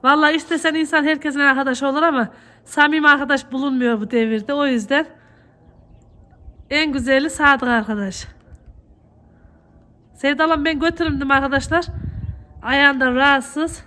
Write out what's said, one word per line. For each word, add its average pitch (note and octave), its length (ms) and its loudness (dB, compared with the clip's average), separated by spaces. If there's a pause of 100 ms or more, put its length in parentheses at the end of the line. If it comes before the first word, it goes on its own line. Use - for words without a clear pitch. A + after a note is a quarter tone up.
Vallahi D4+ 320 4
istesen D#4+ 380 -2
insan D#4 300 0
herkesin D4 360 -2
arkadaşı C4+ 460 0
olur C#4 160 0
ama C4+ 260 0 (360)
samimi D4 440 2
arkadaş C#4 440 2
bulunmuyor B3+ 480 0
bu G#3 100 -6
devirde. A3+ 440 -2
O C#4+ 120 0
yüzden C4+ 400 0 (1600)
en D4+ 220 -2
güzeli C4+ 380 0
sadık C#4 380 2
arkadaş. G#3 580 -4 (1900)
Sevdalam D4 500 0
ben D#4 140 0
götüründüm D#4 520 -2
arkadaşlar. C#4 540 2 (800)
Ayağından C4 520 2
rahatsız. C#4 720 0